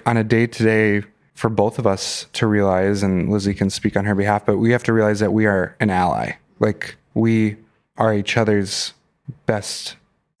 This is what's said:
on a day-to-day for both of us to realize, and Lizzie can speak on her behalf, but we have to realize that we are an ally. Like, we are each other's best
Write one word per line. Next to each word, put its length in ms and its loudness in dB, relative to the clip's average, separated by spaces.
on 100 0
a 80 2
day-to-day 760 2
for 160 -2
both 300 0
of 80 2
us 460 -4
to 120 0
realize, 580 2
and 280 0
Lizzie 240 0
can 160 0
speak 260 -2
on 80 -2
her 100 0
behalf, 300 0
but 120 0
we 140 2
have 120 0
to 100 0
realize 280 2
that 120 0
we 140 2
are 320 -2
an 100 0
ally. 440 -2
Like, 380 -4
we 400 0
are 160 2
each 240 -2
other's 560 -2
best 480 -6